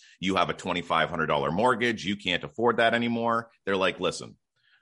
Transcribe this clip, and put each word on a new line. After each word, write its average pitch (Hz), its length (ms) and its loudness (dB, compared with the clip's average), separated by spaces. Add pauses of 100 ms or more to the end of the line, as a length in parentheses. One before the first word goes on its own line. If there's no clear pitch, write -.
(180)
you 92 180 0
have 85 140 2
a 80 40 -2
twenty-five 85 560 -2
hundred 82 160 -2
dollar 73 260 0
mortgage. 113 520 0
You 101 120 -2
can't 90 260 -2
afford 117 360 0
that 117 160 4
anymore. 117 560 -2 (160)
They're 98 100 0
like, 90 240 0
"Listen, 71 360 -4 (460)